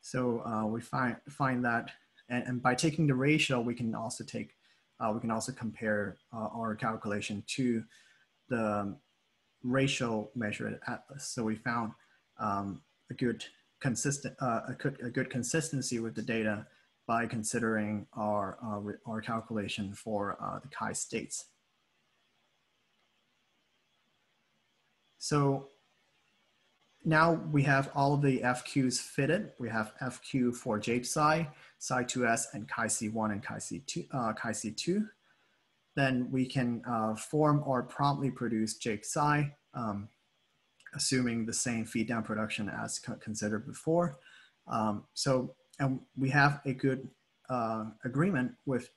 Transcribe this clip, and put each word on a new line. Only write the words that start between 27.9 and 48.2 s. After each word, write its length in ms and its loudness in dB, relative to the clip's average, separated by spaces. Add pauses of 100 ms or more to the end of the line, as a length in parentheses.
all 200 6
of 80 4
the 200 4
F 240 0
Qs 340 2
fitted. 580 0
We 120 -4
have 300 -2
F 220 -6
Q 300 2
for 260 -2
Jape 280 0
psi, 420 4 (300)
psi 260 0
two 220 0
S, 260 2
and 160 -8
chi 180 -2
C 220 -2
one 220 0
and 120 -2
chi 160 -8
C 280 -8
two, 260 -4
uh, 220 0
chi 180 -4
C 180 -4
two. 380 0 (880)
Then 340 2
we 140 2
can, 420 0
uh, 300 0
form 500 4
our 160 2
promptly 480 0
produced 520 -2
Jape 220 -2
psi, 460 2 (240)
um, 340 -4 (840)
assuming 520 0
the 60 -4
same 320 -2
feed 240 -2
down 140 0
production 460 -2
as 300 -6
co-, 160 -8
considered 520 -4
before. 520 0 (480)
Um, 380 0 (100)
so, 400 2 (260)
and 200 2 (160)
we 140 2
have 360 6
a 60 0
good, 360 0 (400)
uh, 380 0 (180)
agreement 480 2 (140)